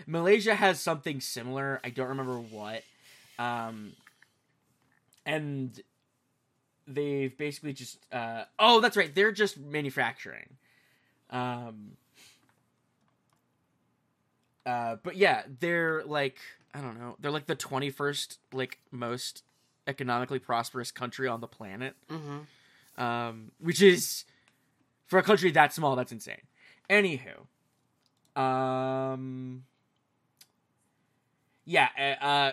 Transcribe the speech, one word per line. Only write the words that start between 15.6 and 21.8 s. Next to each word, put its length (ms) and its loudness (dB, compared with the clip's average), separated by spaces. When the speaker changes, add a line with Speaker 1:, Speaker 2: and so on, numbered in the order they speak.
Speaker 1:
they're, 440 2
like, 340 -2
I 60 -10
don't 180 -10
know. 200 -14
They're, 120 -4
like, 160 -4
the 80 -2
twenty-first, 840 -4
like, 260 -6
most 520 -6
economically 520 -2
prosperous 540 -4
country 360 -6
on 120 -4
the 80 -12
planet. 460 -12